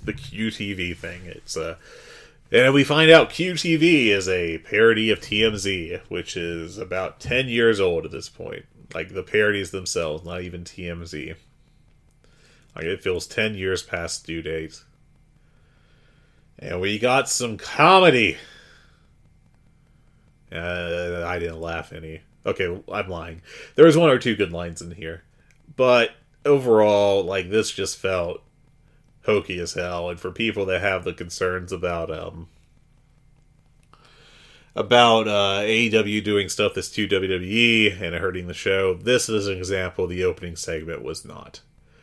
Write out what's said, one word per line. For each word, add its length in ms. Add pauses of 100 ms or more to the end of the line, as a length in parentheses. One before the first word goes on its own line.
the 140
Q 360
T 220
V 220
thing. 320
It's, 300
uh, 200 (720)
and 220
we 120
find 260
out 200
Q 240
T 220
V 340
is 180
a 300
parody 520
of 100
T 240
M 120
Z, 420 (100)
which 280
is 420
about 420
ten 280
years 320
old 260
at 40
this 180
point. 360 (300)
Like, 180
the 100
parodies 480
themselves, 540
not 160
even 240
T 240
M 160
Z. 300 (1400)
Like, 120
it 160
feels 240
ten 280
years 280
past 420
due 160
date. 420 (1800)
And 220
we 180
got 300
some 300
comedy. 800 (2000)
Uh, 760
I 120
didn't 220
laugh 320
any. 300 (240)
Okay, 340 (100)
I'm 200
lying. 320 (320)
There 100
was 140
one 100
or 100
two 160
good 180
lines 280
in 120
here. 300 (540)
But 360 (340)
overall, 760
like, 280
this 200
just 280
felt 440 (840)
hokey 320
as 160
hell. 340
And 100
for 120
people 360
that 140
have 240
the 80
concerns 600
about, 380
um, 380 (2250)
about, 540
uh, 340
A 80
E 200
W 300
doing 280
stuff 260
that's 140
too 180
W 240
W 220
E 380
and 240
hurting 320
the 80
show, 400
this 340
is 180
an 120
example 480
the 180
opening 320
segment 460
was 220
not. 360 (420)